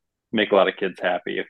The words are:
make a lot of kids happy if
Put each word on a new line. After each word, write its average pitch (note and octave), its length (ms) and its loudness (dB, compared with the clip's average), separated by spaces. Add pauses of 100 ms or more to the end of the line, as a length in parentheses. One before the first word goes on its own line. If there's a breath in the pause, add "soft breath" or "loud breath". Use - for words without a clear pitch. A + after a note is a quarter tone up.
(320)
make G#2+ 200 0
a G#2 40 4
lot F#2+ 140 6
of - 80 -6
kids F#2+ 240 -6
happy F#2 380 -4
if F#2+ 100 -8